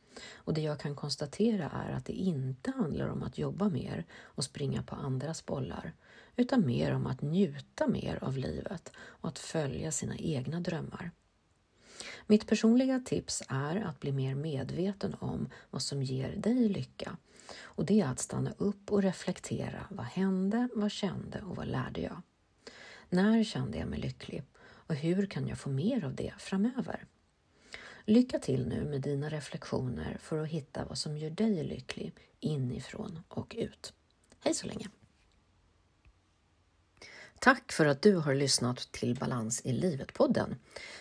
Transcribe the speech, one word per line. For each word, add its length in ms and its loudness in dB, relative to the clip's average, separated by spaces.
Och 200 -4
det 80 2
jag 180 -2
kan 160 -4
konstatera 720 0
är 220 -6
att 140 -4
det 80 -6
inte 580 -2
handlar 360 -2
om 160 -4
att 140 -6
jobba 320 0
mer 360 -4
och 220 -6
springa 400 -2
på 120 -8
andras 500 -4
bollar, 480 -4
utan 300 6
mer 280 4
om 140 2
att 140 -2
njuta 640 2
mer 360 0
av 140 -2
livet 600 -4
och 320 -8
att 100 -10
följa 520 -2
sina 260 -2
egna 420 -2
drömmar. 520 -4
Mitt 200 8
personliga 520 6
tips 480 -2
är 280 0
att 240 -4
bli 120 -2
mer 240 0
medveten 840 -2
om 300 -4
vad 120 -6
som 220 -2
ger 320 -2
dig 340 4
lycka. 480 -4
Och 240 -2
det 160 6
är 60 2
att 120 -2
stanna 380 -2
upp 340 -2
och 100 6
reflektera. 880 -2
Vad 160 -6
hände, 720 2
vad 160 2
kände 500 -4
och 140 -8
vad 120 -6
lärde 340 -2
jag? 200 -6
När 340 6
kände 340 -2
jag 100 -2
mig 120 -2
lycklig? 440 -6
Och 80 0
hur 300 2
kan 220 -4
jag 100 -4
få 120 -6
mer 360 2
av 100 -4
det 220 -4
framöver? 680 0
Lycka 340 6
till 280 0
nu 160 -2
med 180 -2
dina 280 -2
reflektioner 920 -4
för 160 -4
att 120 -2
hitta 360 -6
vad 120 -8
som 200 -4
gör 120 -6
dig 340 0
lycklig 500 -8
inifrån 880 -4
och 300 -10
ut. 360 -8
Hej 140 2
så 140 -4
länge! 200 -8
Tack 320 6
för 140 6
att 160 4
du 140 10
har 200 2
lyssnat 560 2
till 240 0
Balans 500 -2
i 60 0
livet-podden. 840 2